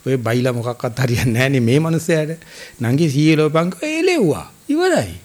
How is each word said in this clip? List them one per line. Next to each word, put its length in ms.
ඔය 180
බයිලා 340
මොකක්වත් 460
හරියන්නේ 340
නැහැ 160
නේ 120
මේ 200
මනුස්සයාට. 640
නංගි 320
සීයේ 280
ලෝපන් 340
කිව්වා 240
එලෙව්වා. 520
ඉවරයි. 500